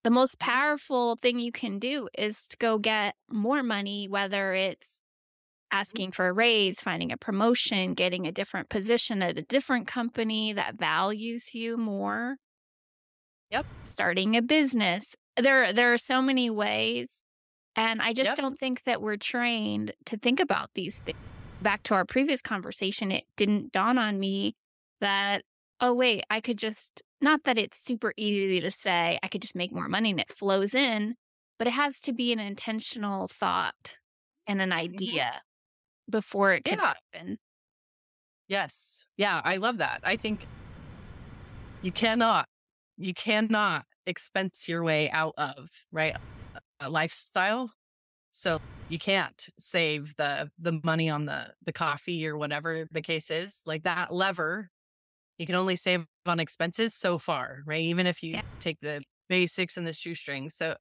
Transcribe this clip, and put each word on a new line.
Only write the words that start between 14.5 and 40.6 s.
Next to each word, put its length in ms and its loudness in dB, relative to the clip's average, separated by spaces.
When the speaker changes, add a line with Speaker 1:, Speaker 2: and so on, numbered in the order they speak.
Speaker 1:
There, 360 6
there 200 6
are 40 4
so 240 4
many 280 4
ways, 720 -2
and 260 0
I 120 2
just 180 2
Speaker 2:
Yep. 60 0
Speaker 1:
don't 220 -2
think 240 -4
that 180 0
we're 160 -2
trained 760 -2
to 120 -6
think 240 2
about 320 0
these 260 -2
things, 180 -8
back 220 0
to 100 2
our 120 4
previous 360 2
conversation, 680 -4
it 140 -2
didn't 340 2
dawn 260 4
on 220 0
me 360 -2
that, 440 2
"Oh, 140 4
wait, 360 2
I 120 0
could 160 -2
just," 440 -8
not 220 4
that 140 4
it's 220 0
super 380 0
easy 440 2
to 100 -2
say, 500 2
"I 60 -6
could 140 -6
just 140 -10
make 160 -4
more 160 -6
money," 240 2
and 80 0
it 100 -2
flows 440 2
in, 420 2
but 80 2
it 40 2
has 300 0
to 120 -2
be 200 0
an 60 0
intentional 880 -4
thought 720 -2
and 140 0
an 100 0
Speaker 2:
Mm-hmm. 80 0
Speaker 1:
idea 640 -4
before 440 2
it 120 0
can 140 0
Speaker 2:
Yeah. 140 4
Speaker 1:
happen. 240 -10
Speaker 2:
Yes. 580 -4
Yeah, 260 4
I 140 2
love 200 0
that. 260 -2
I 140 2
think 280 -4